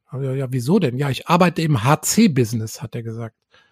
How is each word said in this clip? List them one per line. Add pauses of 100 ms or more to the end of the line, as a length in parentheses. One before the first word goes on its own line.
Also,
ja,
wieso
denn?
Ja,
ich
arbeite
im
H-C-Business,
hat
er
gesagt. (360)